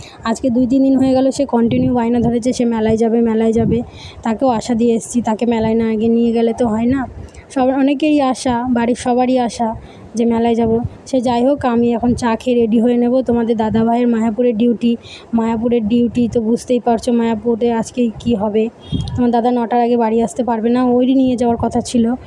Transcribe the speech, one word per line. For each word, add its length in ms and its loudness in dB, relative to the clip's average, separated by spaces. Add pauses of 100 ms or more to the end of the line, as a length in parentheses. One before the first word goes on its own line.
(240)
আজকে 260 -2
দুই 180 2
তিন 160 2
দিন 140 4
হয়ে 160 2
গেল 180 2
সে 140 -2
কন্টিনিউ 480 2
বায়না 260 0
ধরেছে, 340 0
সে 120 -2
মেলায় 320 0
যাবে, 240 2
মেলায় 320 2
যাবে। 280 0 (420)
তাকেও 240 -2
আশা 260 -2
দিয়ে 220 2
এসেছি, 260 -2
তাকে 240 -2
মেলায় 280 0
না 160 0
আগে 180 0
নিয়ে 240 2
গেলে 220 0
তো 140 -2
হয় 180 -2
না। 220 0 (420)
সব, 200 0
অনেকেরই 520 2
আশা, 480 -2
বাড়ির 260 0
সবারই 440 0
আশা 360 -2 (400)
যে 100 0
মেলায় 300 2
যাব। 240 0 (260)
সে 160 -2
যাই 240 0
হোক, 200 0
আমি 280 2
এখন 200 0
চা 220 0
খেয়ে 220 -2
রেডি 220 2
হয়ে 180 2
নেব। 240 2
তোমাদের 360 0
দাদাভাইয়ের 500 0
মায়াপুরের 500 0
ডিউটি, 400 2 (360)
মায়াপুরের 540 0
ডিউটি 460 0
তো 80 0
বুঝতেই 380 0
পারছো 320 0
মায়াপুরে 600 0
আজকে 360 -2 (100)
কি 160 0
হবে। 340 -2 (460)
তোমার 160 2
দাদা 200 2
নটার 300 0
আগে 160 2
বাড়ি 240 0
আসতে 220 -2
পারবে 260 -2
না, 160 2
ওইরই 300 2
নিয়ে 200 2
যাওয়ার 220 0
কথা 240 -2
ছিল। 320 0 (140)